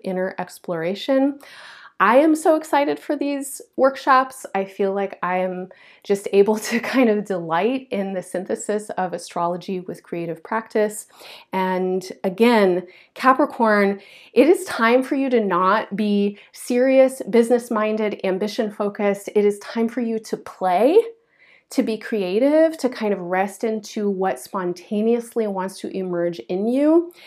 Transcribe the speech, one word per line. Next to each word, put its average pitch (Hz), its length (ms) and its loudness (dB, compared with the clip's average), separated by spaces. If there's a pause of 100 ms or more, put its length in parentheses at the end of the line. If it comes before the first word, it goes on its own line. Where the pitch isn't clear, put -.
inner 185 360 -4
exploration. 202 1000 -2 (640)
I 208 160 6
am 311 180 6
so 311 220 2
excited 294 420 0
for - 160 -6
these 285 480 -6 (140)
workshops. 262 760 2
I 196 120 -2
feel 196 280 -2
like 196 300 -4
I 180 160 0
am 185 300 -4 (340)
just 202 300 -2
able 202 260 4
to 233 220 -4
<laughs> - 140 -6
kind 247 140 4
of 208 160 0
delight 190 640 -2
in 196 240 -4
the 185 80 -6
synthesis 208 680 -6
of 180 220 -4
astrology 175 640 -6
with 170 240 -12
creative 170 400 -8
practice. 220 640 -4 (460)
And 185 580 -2 (140)
again, 190 640 2 (260)
Capricorn, 220 880 2 (320)
it 277 160 6
is 370 160 2
time 240 400 2
for 285 100 -6
you 269 160 -2
to 240 100 2
not 190 540 0
be 202 420 0 (140)
serious, 262 800 2
business-minded, 220 920 0
ambition-focused. 202 1080 -2
It 208 120 4
is 202 160 0
time 226 280 -4
for 240 120 -6
you 226 180 -2
to - 180 -8
play, 202 640 2 (720)
to 247 140 0
be 220 120 -4
creative, 254 800 2
to 262 100 -2
kind 220 260 -2
of 185 60 -4
rest 185 420 -2
into 214 480 -4
what 190 300 -2
spontaneously 214 1080 -2
wants 190 320 -6
to - 180 -8
emerge 175 440 -4
in 190 260 -4
you. 302 460 2 (140)